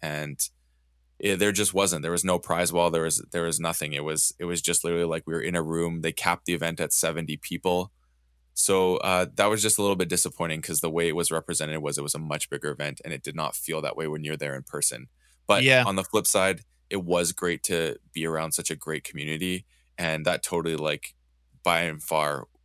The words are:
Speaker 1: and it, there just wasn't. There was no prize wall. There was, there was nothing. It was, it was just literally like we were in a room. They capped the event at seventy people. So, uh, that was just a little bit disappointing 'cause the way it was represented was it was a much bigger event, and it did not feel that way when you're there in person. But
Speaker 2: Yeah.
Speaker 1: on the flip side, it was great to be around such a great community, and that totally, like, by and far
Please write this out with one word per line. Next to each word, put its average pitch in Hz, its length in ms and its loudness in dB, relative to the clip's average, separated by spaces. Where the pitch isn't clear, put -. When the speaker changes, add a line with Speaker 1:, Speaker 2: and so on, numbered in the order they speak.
Speaker 1:
and 76 400 -6
it, 98 200 0
there 104 140 4
just 98 220 0
wasn't. 87 280 2
There 82 100 -2
was 85 120 0
no 90 140 4
prize 85 340 0
wall. 85 180 4
There 82 120 2
was, 80 200 0
there 85 120 0
was 80 160 0
nothing. 80 320 -4
It 73 120 -4
was, 78 340 0
it 87 60 -6
was 87 180 -2
just - 220 0
literally 85 220 2
like 82 200 -2
we 80 80 -2
were 82 60 0
in 87 160 -2
a 85 60 2
room. 82 380 0
They 82 120 0
capped - 340 -2
the 87 80 2
event 82 260 -2
at 78 120 0
seventy 80 440 0
people. - 560 -2
So, 92 400 4
uh, 90 360 2
that 101 160 6
was 107 100 2
just 107 180 4
a 104 40 0
little 101 140 4
bit 90 120 0
disappointing 85 540 -2
'cause 80 180 -2
the 85 80 0
way 85 200 2
it 80 80 0
was 85 140 0
represented 78 520 -2
was 73 160 -4
it 71 40 -4
was 73 120 -4
a 80 40 -6
much 78 300 -4
bigger 76 220 -4
event, 73 340 -6
and 82 80 -8
it 69 100 -8
did 71 120 -10
not 76 200 -4
feel 78 280 -4
that - 160 -4
way 80 80 -4
when 76 180 -6
you're 76 120 -4
there 71 180 -6
in 69 80 -10
person. 65 460 -4
But 101 160 6
Speaker 2:
Yeah. 131 220 8
Speaker 1:
on 98 120 2
the 95 80 0
flip 104 220 2
side, 95 360 4
it 95 160 -2
was 87 280 2
great 87 320 -2
to 82 320 0
be 80 140 -4
around 80 260 -2
such - 180 -2
a 80 60 -4
great 78 280 -6
community, 78 600 -4
and 80 260 -2
that 87 180 0
totally, 82 340 -2
like, 76 380 -4
by 85 180 4
and 80 220 -4
far 73 460 0